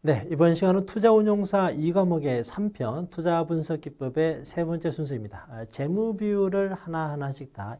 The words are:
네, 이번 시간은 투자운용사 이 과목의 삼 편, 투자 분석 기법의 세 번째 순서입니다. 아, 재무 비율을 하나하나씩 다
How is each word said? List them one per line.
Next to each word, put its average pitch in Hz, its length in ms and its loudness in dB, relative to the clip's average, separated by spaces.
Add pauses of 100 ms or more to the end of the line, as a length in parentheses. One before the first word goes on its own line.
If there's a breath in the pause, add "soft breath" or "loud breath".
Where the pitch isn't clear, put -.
네, 135 280 2
이번 165 240 6
시간은 190 320 2
투자운용사 208 840 4
이 156 200 0
과목의 156 500 2
삼 208 300 -4
편, 151 380 -4
투자 170 340 0
분석 160 380 -2
기법의 143 640 -2
세 170 180 -2
번째 165 260 -2
순서입니다. 120 600 -6
아, 113 160 -10
재무 196 500 -2
비율을 196 560 0
하나하나씩 147 800 -6
다 104 280 -10